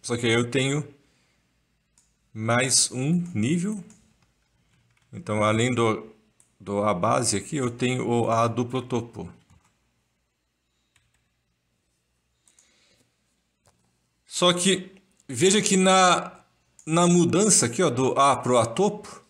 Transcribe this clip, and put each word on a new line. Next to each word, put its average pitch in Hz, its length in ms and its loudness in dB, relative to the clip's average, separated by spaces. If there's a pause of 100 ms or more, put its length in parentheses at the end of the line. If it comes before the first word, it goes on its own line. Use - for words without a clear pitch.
só 120 160 -6
que 120 80 -4
aí 113 80 4
eu 120 160 0
tenho 139 360 -2 (1500)
mais 120 580 0
um 131 220 -2 (200)
nível. 175 480 -2 (1300)
Então, 107 300 -4
além 113 300 0
do, 117 400 -2 (460)
do 101 240 -4
a 104 100 0
base 107 440 -2
aqui, 98 180 -8
eu 127 160 -4
tenho 123 340 -4
o 117 240 0
a 113 180 2
duplo 120 340 -4
topo. 113 500 -8 (4000)
Só - 260 0
que 175 400 -2 (380)
veja 185 320 2
que 190 160 0
na, 185 680 2 (420)
na 170 220 2
mudança 175 600 4
aqui, 113 140 -2
ó, 175 80 2
do 127 300 0
A 139 160 4
pro 120 220 0
A 113 80 4
topo 190 640 -4